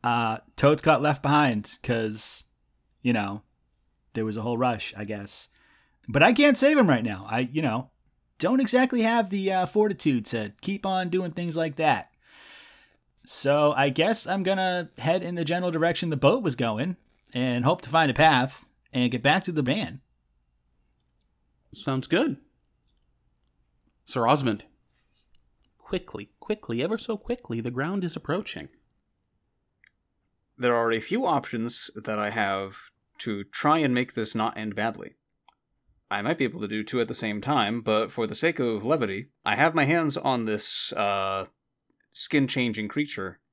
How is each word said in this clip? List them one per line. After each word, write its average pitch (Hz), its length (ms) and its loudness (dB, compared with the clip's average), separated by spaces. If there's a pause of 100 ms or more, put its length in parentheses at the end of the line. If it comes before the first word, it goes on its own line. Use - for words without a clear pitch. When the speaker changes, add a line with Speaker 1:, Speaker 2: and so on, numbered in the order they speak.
Speaker 1:
Uh, 117 360 0 (180)
Toad's 147 260 4
got 151 200 4
left 147 200 0
behind 139 600 2
'cause, 110 600 -4 (580)
you 123 100 2
know, 104 300 -2 (720)
there 113 100 -2
was 107 120 -4
a 110 60 -8
whole 117 160 -2
rush, 120 380 -2
I 104 80 -8
guess. 101 440 -8 (600)
But 139 140 4
I 233 100 8
can't 285 260 6
save 285 200 6
him 214 100 6
right 120 160 4
now. 98 240 -6
I, 117 120 0
you 131 220 -2
know, 127 280 -2 (480)
don't 240 220 2
exactly 247 420 2
have 226 280 0
the, 190 220 -2
uh, 185 140 0
fortitude 180 600 0
to 107 340 -6
keep 196 260 -6
on 185 240 -2
doing 180 220 -2
things 170 240 -6
like 160 200 -4
that. 147 340 0 (1160)
So 147 500 2
I 139 140 4
guess 185 360 0
I'm 190 160 -2
gonna 185 560 0
head 170 240 0
in 175 120 -6
the 170 100 -2
general 175 260 -2
direction 165 400 0
the 151 60 -2
boat 190 260 4
was 147 140 -2
going 123 400 -2 (380)
and 123 300 -2
hope 165 180 2
to 123 80 -14
find 156 200 4
a 120 40 0
path 135 500 4 (280)
and 123 200 0
get 117 100 -4
back 156 220 2
to 180 80 -6
the 151 100 0
van. 135 380 -4 (1700)
Speaker 2:
Sounds 131 340 -4
good. 233 320 2 (1700)
Sir 117 220 -2
Osmond. 131 380 2 (1120)
Quickly, - 540 -8 (100)
quickly, 123 420 -4
ever 202 140 -2
so 220 200 -6
quickly, 120 440 -6
the 120 100 -6
ground 165 340 -4
is 160 120 -6
approaching. - 520 -6 (1900)
Speaker 3:
There 120 180 2
are 113 160 2
a 113 100 0
few 240 260 -2
options 120 680 -2
that 107 240 -6
I 104 120 -2
have 98 460 -4 (420)
to 101 260 -6
try 151 340 0
and 139 160 2
make 123 200 -2
this 110 200 -4
not 110 220 -2
end 107 180 -8
badly. 107 400 -6 (960)
I 101 120 -4
might 156 160 -2
be 143 60 0
able - 160 -4
to 104 80 -6
do 104 140 -4
two 123 180 -4
at 113 80 0
the - 60 -6
same 104 260 -6
time, 117 400 0
but 110 300 0
for 113 160 -4
the 107 80 -8
sake 160 240 -2
of 113 260 -2
levity, 120 440 -2 (160)
I 101 120 0
have 160 180 4
my 156 100 4
hands 160 320 0
on 123 300 -2
this, - 480 -4
uh, 98 520 -2 (640)
skin-changing 123 800 -2
creature 104 520 -6 (120)